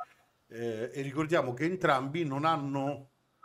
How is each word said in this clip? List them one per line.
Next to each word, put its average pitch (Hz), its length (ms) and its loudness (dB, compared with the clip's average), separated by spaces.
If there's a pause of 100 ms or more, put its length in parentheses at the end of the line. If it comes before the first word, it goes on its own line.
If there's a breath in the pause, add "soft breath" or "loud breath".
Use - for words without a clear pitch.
(480 loud breath)
eh, 113 440 -4
e 143 100 -4
ricordiamo 139 520 0
che 135 100 -2
entrambi 160 600 2
non 143 200 0
hanno 143 680 0 (340)